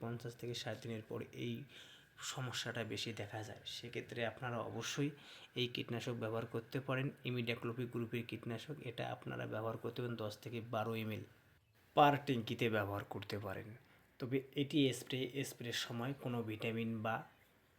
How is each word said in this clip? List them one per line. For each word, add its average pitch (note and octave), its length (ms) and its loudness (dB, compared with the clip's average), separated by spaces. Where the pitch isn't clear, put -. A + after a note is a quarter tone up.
পঞ্চাশ A#2 340 -4
থেকে A#2+ 180 -4
ষাট A2+ 280 -2
দিনের A2+ 280 -4
পরে A#2+ 240 -4
এই B2 300 -2
সমস্যাটা A#2+ 640 -2
বেশি A2 300 -2
দেখা G#2+ 300 -4
যায়। - 220 -10
সেক্ষেত্রে A#2+ 600 -4
আপনারা A#2+ 320 -2
অবশ্যই A2+ 520 0
এই B2 120 2
কীটনাশক A#2+ 460 -2
ব্যবহার A2+ 320 0
করতে A#2 340 -4
পারেন, C3 280 0
ইমিডাক্লোপিড A#2+ 680 0
গ্রুপের A#2 320 -2
কীটনাশক। A#2 600 -6
এটা B2 200 -4
আপনারা B2 300 -4
ব্যবহার A2+ 320 0
করতে A#2+ 240 -4
পারেন A#2+ 140 -2
দশ G#2+ 220 -2
থেকে A#2+ 240 -6
বারো A2+ 240 2
এমএল G#2+ 280 -2
per C#3+ 180 12
ট্যাঙ্কিতে A#2+ 440 4
ব্যবহার G2+ 340 4
করতে G2+ 360 -4
পারেন। G2 300 -6
তবে C3+ 180 0
এটি D3 220 2
স্প্রে, - 260 -2
স্প্রের A#2+ 420 -4
সময় B2 280 -2
কোনো B2 300 0
ভিটামিন A2+ 580 0
বা A2 140 2